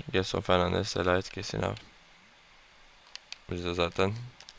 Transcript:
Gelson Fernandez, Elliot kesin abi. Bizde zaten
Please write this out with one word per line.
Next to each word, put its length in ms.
Gelson 280
Fernandez, 560
Elliot 340
kesin 320
abi. 280
Bizde 240
zaten 400